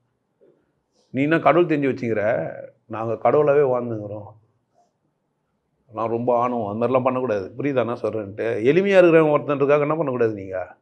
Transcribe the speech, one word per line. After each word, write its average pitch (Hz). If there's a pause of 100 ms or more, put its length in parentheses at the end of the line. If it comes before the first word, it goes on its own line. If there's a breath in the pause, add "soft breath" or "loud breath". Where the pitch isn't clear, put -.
(1120)
"நீ 131
என்ன 156
கடவுள் 156
தெரிஞ்சு 143
வச்சுக்கிற? 120 (360)
நாங்க 113
கடவுளாவே 147
வாழ்ந்துங்கிறோம்." 110 (1500)
நான் 110
ரொம்ப 120
ஆணவம், 120
அந்த 110
மாதிரிலாம் 127
பண்ணக்கூடாது. 123
புரியுதா 131
நான் 117
சொல்றேன்ட்டு? 107
எளிமையா 190
இருக்கிறவங்க 160
ஒருத்தன்றதுக்காக 139
என்ன 147
பண்ணக்கூடாது 123
நீங்க? 92